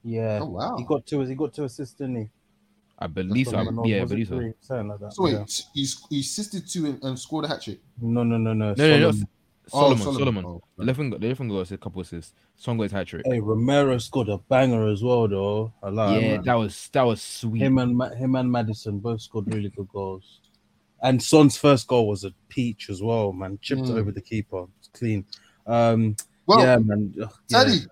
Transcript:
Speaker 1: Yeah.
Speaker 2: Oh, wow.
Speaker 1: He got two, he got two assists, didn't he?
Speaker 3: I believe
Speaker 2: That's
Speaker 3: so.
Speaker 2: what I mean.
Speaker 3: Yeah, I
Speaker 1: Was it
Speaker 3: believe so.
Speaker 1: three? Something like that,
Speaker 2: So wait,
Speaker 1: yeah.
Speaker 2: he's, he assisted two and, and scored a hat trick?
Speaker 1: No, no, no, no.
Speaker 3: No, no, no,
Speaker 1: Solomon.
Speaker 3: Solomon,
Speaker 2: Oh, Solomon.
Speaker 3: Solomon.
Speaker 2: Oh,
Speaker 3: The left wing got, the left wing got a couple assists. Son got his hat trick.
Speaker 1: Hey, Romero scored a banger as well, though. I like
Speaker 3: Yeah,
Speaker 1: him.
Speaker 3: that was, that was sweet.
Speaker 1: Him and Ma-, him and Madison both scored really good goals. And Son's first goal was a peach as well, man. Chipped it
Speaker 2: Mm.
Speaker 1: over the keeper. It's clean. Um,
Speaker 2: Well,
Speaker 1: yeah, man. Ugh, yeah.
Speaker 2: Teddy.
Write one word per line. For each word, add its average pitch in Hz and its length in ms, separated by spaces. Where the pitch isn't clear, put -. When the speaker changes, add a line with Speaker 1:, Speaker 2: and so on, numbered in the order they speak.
Speaker 1:
Yeah. 113 380
Speaker 2:
Oh, 156 60
wow. 127 300
Speaker 1:
He 123 80
got 143 200
two, 143 160
he 131 140
got 143 180
two 147 120
assists, 127 300
didn't 131 200
he? 110 140
Speaker 3:
I - 100
believe 95 380
Speaker 2:
That's 120 60
Speaker 3:
so. 101 120
Speaker 2:
what 95 40
I 113 40
mean. 113 140
Speaker 3:
Yeah, 110 120
I 95 40
Speaker 1:
Was - 100
it - 40
Speaker 3:
believe 110 120
so. 107 80
Speaker 1:
three? 117 240
Something 117 300
like 101 100
that, 104 140
Speaker 2:
So 190 100
wait, 147 100
Speaker 1:
yeah. 104 120
Speaker 2:
he's, 139 360
he 147 100
assisted 202 480
two 170 200
and, 131 160
and 131 160
scored 151 260
a - 20
hat 151 140
trick? - 180
Speaker 1:
No, 117 220
no, 117 140
no, 110 160
no. 107 200
Speaker 3:
No, 147 160
no, - 80
no, 156 140
Speaker 1:
Solomon. 104 160
Speaker 3:
Solomon, 135 340
Speaker 2:
Oh, - 20
Solomon. 95 160
Speaker 3:
Solomon. 107 260
Speaker 2:
Oh, 85 180
Speaker 3:
The 92 80
left 127 140
wing 139 120
got, 95 100
the 107 60
left 127 120
wing 123 100
got 95 220
a 95 60
couple 92 240
assists. 85 320
Son 120 180
got 113 80
his 98 80
hat 95 160
trick. 82 180
Speaker 1:
Hey, 127 140
Romero 123 600
scored 117 300
a 101 100
banger 127 500
as 101 140
well, 120 260
though. 104 420
I 98 60
like 104 320
Speaker 3:
Yeah, 110 60
Speaker 1:
him. 90 60
Speaker 3:
that 123 120
was, 107 360
that 135 120
was 113 180
sweet. 113 400
Speaker 1:
Him 131 160
and 123 180
Ma-, 123 140
him 127 260
and 127 160
Madison 107 480
both 113 220
scored 107 320
really 101 160
good 98 240
goals. 95 460
And 127 200
Son's 151 320
first 139 320
goal 120 200
was 98 180
a 92 80
peach 120 400
as 95 120
well, 110 300
man. 95 300
Chipped 131 220
it 127 80
Speaker 2:
Mm. 117 80
Speaker 1:
over 104 120
the 98 100
keeper. 101 440
It's - 100
clean. 110 340
Um, 113 500
Speaker 2:
Well, 214 140
Speaker 1:
yeah, 127 180
man. 104 420
Ugh, 113 100
yeah. 233 160
Speaker 2:
Teddy. 226 160